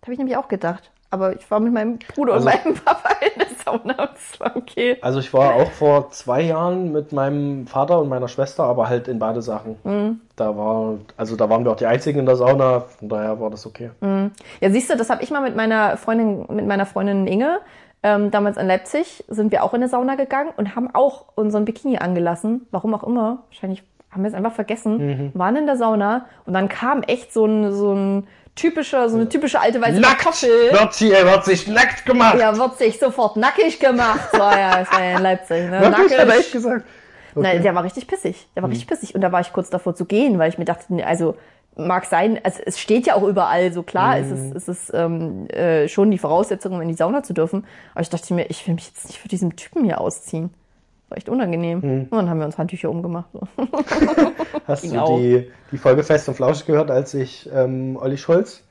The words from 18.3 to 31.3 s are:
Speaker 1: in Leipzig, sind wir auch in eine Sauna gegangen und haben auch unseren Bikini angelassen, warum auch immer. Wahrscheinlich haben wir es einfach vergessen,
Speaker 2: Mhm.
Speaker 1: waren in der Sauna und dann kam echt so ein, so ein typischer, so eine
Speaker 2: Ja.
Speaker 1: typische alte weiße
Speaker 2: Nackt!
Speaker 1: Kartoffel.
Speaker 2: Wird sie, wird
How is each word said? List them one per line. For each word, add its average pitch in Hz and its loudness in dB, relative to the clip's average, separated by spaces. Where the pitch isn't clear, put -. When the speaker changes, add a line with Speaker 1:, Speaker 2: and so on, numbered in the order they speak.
Speaker 1:
in 190 -2
Leipzig, 190 -2
sind 214 -2
wir - 2
auch - -2
in 240 0
eine 254 0
Sauna 254 0
gegangen 269 -2
und 202 -4
haben 247 -6
auch - 0
unseren 214 0
Bikini 226 -4
angelassen, 180 -2
warum 208 -4
auch 214 -6
immer. 240 -2
Wahrscheinlich 190 -10
haben 185 -6
wir 196 -2
es 208 -8
einfach 220 -4
vergessen, 226 -4
Speaker 2:
Mhm. 143 -4
Speaker 1:
waren 190 0
in 302 0
der 285 0
Sauna 220 0
und 180 -6
dann 190 0
kam 254 -2
echt - -4
so 220 4
ein, 214 2
so 202 0
ein 196 -2
typischer, 285 0
so 226 0
eine 226 2
Speaker 2:
Ja. 226 -4
Speaker 1:
typische 285 0
alte 233 2
weiße 220 2
Speaker 2:
Nackt! 254 6
Speaker 1:
Kartoffel. 320 0
Speaker 2:
Wird 302 4
sie, 214 4
wird 190 6